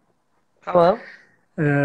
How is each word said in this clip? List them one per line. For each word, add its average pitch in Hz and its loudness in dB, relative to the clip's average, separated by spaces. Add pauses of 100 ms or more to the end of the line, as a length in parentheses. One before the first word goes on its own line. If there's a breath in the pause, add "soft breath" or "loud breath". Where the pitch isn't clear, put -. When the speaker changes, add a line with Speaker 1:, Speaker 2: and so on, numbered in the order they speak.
(600)
Speaker 1:
Tamam. 180 0 (600 loud breath)
Speaker 2:
Ee, 175 -6 (240)